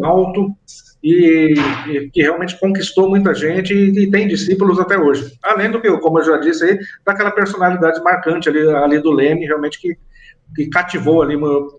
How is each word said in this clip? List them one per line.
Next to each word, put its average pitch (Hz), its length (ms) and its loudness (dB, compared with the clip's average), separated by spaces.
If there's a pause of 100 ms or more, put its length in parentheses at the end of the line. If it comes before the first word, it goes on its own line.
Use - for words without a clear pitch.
alto 185 500 0 (480)
e, 160 520 4 (340)
e 143 220 -6
que 170 120 0
realmente 170 380 -2
conquistou 190 480 0
muita 196 260 2
gente 185 400 -2
e, 196 300 2
e 196 60 0
tem 202 180 0
discípulos 185 500 0
até 185 180 0
hoje. 139 460 -2
Além 208 300 -2
do 226 80 -2
que, 214 180 0
como 160 220 2
eu 151 40 0
já 156 120 2
disse 156 260 0
aí, 190 160 2 (260)
daquela 202 280 -2
personalidade 180 680 0
marcante 170 460 0
ali, 151 200 0
ali 147 320 2
do 156 100 0
Lemmy, 151 360 0
realmente 151 340 -4
que, 175 180 -6 (560)
que 143 140 -4
cativou 160 540 0
ali 147 140 -2
mu-, 143 420 -4